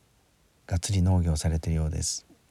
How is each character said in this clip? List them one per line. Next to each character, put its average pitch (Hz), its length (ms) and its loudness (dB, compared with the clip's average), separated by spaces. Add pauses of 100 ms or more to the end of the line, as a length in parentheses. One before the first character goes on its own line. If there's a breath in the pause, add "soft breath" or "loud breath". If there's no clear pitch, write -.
(680)
が 90 80 0
っ - 20 0
つ - 140 -4
り 95 100 2
農 92 200 4
業 82 120 2
さ 80 140 -2
れ 80 100 0
て 82 120 -4
る 80 60 0
よ 80 100 0
う 78 40 -2
で 78 140 -6
す。 - 200 -6 (260)